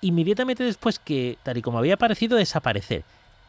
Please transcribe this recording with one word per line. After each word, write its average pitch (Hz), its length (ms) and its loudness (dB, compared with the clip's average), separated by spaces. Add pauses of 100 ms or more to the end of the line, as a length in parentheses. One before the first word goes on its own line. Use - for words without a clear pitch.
inmediatamente 208 640 0
después 226 340 -2
que, 127 440 -4
tal 123 160 -6
y 113 40 -4
como 117 160 -2
había 151 160 2
aparecido, 226 420 2
desaparecer. 113 680 -2 (440)